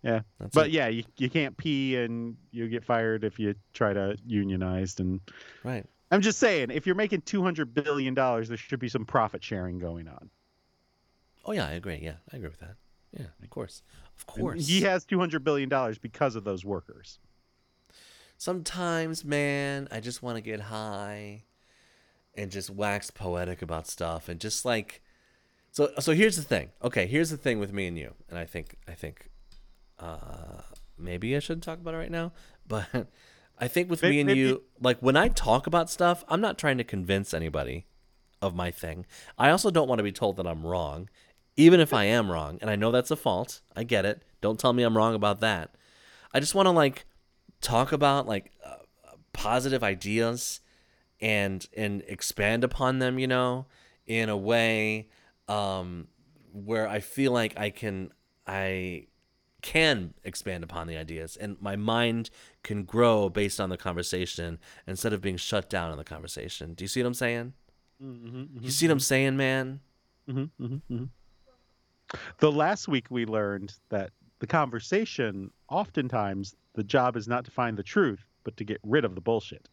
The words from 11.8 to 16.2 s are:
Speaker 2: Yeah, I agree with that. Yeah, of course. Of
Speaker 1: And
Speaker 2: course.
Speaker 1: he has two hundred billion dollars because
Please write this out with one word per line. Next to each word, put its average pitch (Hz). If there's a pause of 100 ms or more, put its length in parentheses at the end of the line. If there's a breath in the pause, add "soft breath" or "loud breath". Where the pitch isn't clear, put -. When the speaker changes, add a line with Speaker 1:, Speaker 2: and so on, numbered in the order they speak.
Speaker 2:
Yeah, 80 (140)
I -
agree 87
with 78
that. 82 (360)
Yeah, 117 (160)
of -
course. - (340 soft breath)
Of -
Speaker 1:
And 110
Speaker 2:
course. 160
Speaker 1:
he 185
has 185
two 185
hundred 160
billion 143
dollars 127
because 120